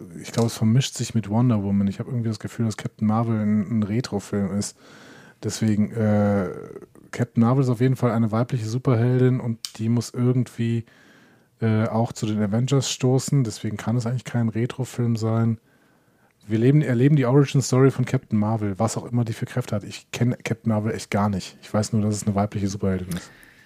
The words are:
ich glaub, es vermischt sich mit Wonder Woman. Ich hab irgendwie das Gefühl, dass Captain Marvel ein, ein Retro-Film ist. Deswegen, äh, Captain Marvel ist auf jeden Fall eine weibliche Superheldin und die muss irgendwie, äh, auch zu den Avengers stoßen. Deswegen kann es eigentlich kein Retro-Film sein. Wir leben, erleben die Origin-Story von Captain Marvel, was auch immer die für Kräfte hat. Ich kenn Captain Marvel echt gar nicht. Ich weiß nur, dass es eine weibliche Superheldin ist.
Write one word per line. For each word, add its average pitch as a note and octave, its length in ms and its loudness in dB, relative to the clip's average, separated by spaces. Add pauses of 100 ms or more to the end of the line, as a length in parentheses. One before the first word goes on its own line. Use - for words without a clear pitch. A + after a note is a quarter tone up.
(200)
ich - 120 -14
glaub, A#2 120 2
es A2+ 140 -2
vermischt A2+ 360 2
sich - 200 -6
mit G#2+ 160 -2
Wonder A2+ 320 2
Woman. G2 260 2
Ich F#2+ 120 -4
hab A2 60 -10
irgendwie A#2 220 -4
das A2 100 -4
Gefühl, - 280 -4
dass G#2+ 100 -4
Captain - 320 -4
Marvel A2+ 320 2
ein, G#2+ 380 0
ein G#2 40 2
Retro-Film G2+ 760 -2
ist. - 180 -6 (680)
Deswegen, G#2+ 500 0
äh, G#2 580 2 (600)
Captain - 320 0
Marvel C3 200 4
ist B2+ 80 2
auf A#2 100 -2
jeden C3 160 4
Fall B2 140 0
eine A2 220 0
weibliche A2 340 -2
Superheldin B2+ 720 2
und - 380 -8
die A2+ 100 -2
muss A#2 220 0
irgendwie, A#2+ 760 0 (760)
äh, A2 240 2
auch A2+ 260 -2
zu - 140 -6
den G#2+ 160 0
Avengers A#2+ 480 0
stoßen. C3 520 2
Deswegen G#2+ 360 -6
kann A2+ 180 -2
es A#2+ 80 -2
eigentlich A#2 200 -4
kein A#2 260 -2
Retro-Film A#2+ 680 -2
sein. A2+ 420 0 (880)
Wir G#2+ 120 0
leben, C#3 240 4
erleben C3 320 4
die C3+ 120 4
Origin-Story C3+ 680 4
von C3 140 -2
Captain - 300 -2
Marvel, G#2+ 440 0
was A2+ 160 0
auch G#2+ 80 -6
immer A#2+ 200 0
die A2+ 100 -4
für - 120 -6
Kräfte - 300 -4
hat. - 80 -6
Ich - 260 -16
kenn B2 320 0
Captain - 300 -2
Marvel G#2+ 200 0
echt - 200 -10
gar G#2 160 2
nicht. F#2+ 340 -4
Ich - 100 -14
weiß G#2 200 0
nur, A2 100 2
dass G#2+ 140 0
es - 100 -8
eine G#2 80 0
weibliche G2+ 320 -2
Superheldin F#2+ 500 -2
ist. - 140 -14 (360)